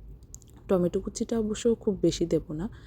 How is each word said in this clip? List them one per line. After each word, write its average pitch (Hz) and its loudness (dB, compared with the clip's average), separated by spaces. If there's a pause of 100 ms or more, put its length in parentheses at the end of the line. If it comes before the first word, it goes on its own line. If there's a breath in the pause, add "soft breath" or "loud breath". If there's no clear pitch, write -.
(680)
টমেটো 180 2
কুচিটা 226 -4
অবশ্য 214 2
খুব 214 0
বেশি 170 2
দেব 165 0
না। 160 -6 (180 loud breath)